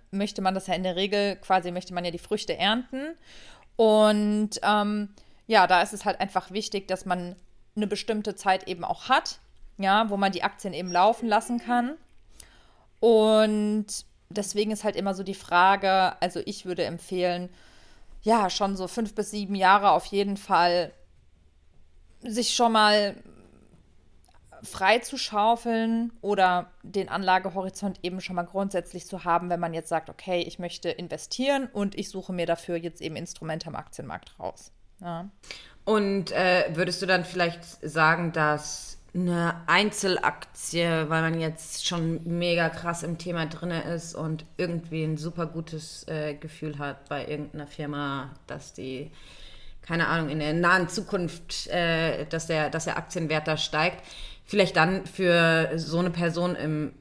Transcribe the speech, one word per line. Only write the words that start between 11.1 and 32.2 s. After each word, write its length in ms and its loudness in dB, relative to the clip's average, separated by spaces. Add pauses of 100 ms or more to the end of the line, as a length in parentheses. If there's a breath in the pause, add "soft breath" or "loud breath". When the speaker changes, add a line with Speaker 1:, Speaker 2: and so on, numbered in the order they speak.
Speaker 1:
lassen 300 2
kann. 380 0 (1040 loud breath)
Und 840 4 (420)
deswegen 420 -2
ist 140 -4
halt 120 -2
immer 160 -2
so 100 -6
die 120 -8
Frage, 880 4
also 240 -2
ich 200 -8
würde 180 -2
empfehlen, 680 -2 (720 soft breath)
ja, 260 4
schon 280 0
so 100 -4
fünf 280 -6
bis 180 -4
sieben 220 -4
Jahre 360 6
auf 160 4
jeden 300 0
Fall 560 2 (1300)
sich 320 -2
schon 180 4
mal 440 4 (1500)
frei 360 4
zu 180 -6
schaufeln 1040 0
oder 500 2 (120)
den 260 -4
Anlagehorizont 920 -2
eben 180 -6
schon 160 -8
mal 60 0
grundsätzlich 640 -4
zu 180 -10
haben, 240 2
wenn 100 0
man 140 -4
jetzt 160 -6
sagt, 220 -2
okay, 320 -2
ich 160 -10
möchte 320 -6
investieren 840 -4
und 220 -2
ich 160 -8
suche 240 -8